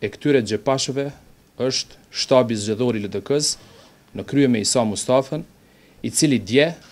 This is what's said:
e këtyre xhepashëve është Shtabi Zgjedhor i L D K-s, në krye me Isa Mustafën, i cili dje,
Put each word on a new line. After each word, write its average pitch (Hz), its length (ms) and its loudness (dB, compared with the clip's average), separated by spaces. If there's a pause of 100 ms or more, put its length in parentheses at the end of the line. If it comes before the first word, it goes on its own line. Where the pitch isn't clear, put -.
e 104 80 -4
këtyre 139 320 2
xhepashëve 131 640 -2 (580)
është - 380 -6 (100)
Shtabi 120 480 2
Zgjedhor 110 400 -2
i 104 60 -6
L 98 80 -6
D 98 100 -6
K-s, 147 320 -2 (600)
në 98 100 -8
krye 139 240 2
me 107 140 2
Isa 127 180 0
Mustafën, 127 600 0 (580)
i - 80 -6
cili 139 280 2
dje, 135 340 2 (200)